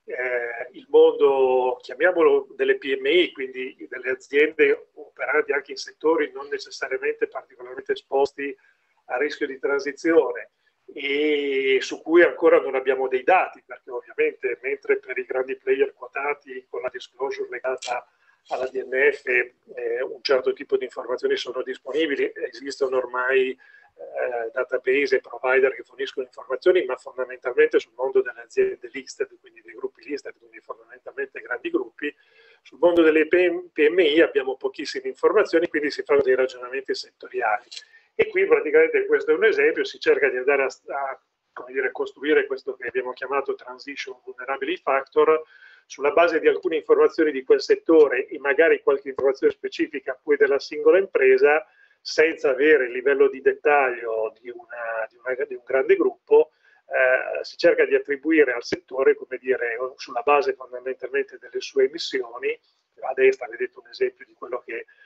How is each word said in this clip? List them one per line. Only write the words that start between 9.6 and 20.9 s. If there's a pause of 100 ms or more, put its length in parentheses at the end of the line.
e
su
cui
ancora
non
abbiamo
dei
dati,
perché
ovviamente
mentre
per
i
grandi
player
quotati
con
la
disclosure
legata (420)
alla
D
N
F,
eh,
un
certo
tipo
di
informazioni